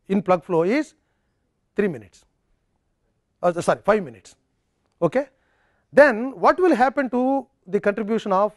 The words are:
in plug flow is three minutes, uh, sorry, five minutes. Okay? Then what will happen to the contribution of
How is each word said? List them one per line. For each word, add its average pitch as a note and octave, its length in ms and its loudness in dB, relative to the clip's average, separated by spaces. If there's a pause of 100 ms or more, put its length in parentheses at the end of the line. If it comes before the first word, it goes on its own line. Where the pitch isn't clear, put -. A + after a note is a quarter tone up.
in G3 120 0
plug F3+ 240 0
flow E3 200 0
is C4+ 300 -2 (800)
three G3+ 120 0
minutes, A#2 360 -14 (1160)
uh, E3+ 180 -2
sorry, D3+ 240 -2
five G#3 180 0
minutes. A#2 320 -20 (680)
Okay? B3 260 -2 (680)
Then B3+ 460 4
what B3+ 200 2
will F4+ 160 2
happen C4 360 0
to B3+ 360 -2 (200)
the F#3+ 120 -4
contribution G#3 540 -2
of G3+ 240 2